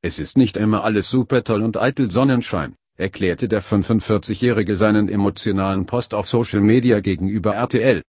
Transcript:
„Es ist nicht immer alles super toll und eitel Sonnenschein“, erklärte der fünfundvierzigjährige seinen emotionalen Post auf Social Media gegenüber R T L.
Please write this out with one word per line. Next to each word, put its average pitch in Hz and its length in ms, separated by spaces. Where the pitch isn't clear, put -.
„Es 87 180
ist - 180
nicht 123 200
immer 107 260
alles 107 260
super 127 340
toll 107 180
und 110 160
eitel 123 320
Sonnenschein“, 120 680
erklärte 95 500
der 101 140
fünfundvierzigjährige 107 1120
seinen 104 340
emotionalen 98 760
Post - 280
auf 107 140
Social 113 340
Media 113 400
gegenüber 98 540
R 120 140
T 120 100
L. 123 320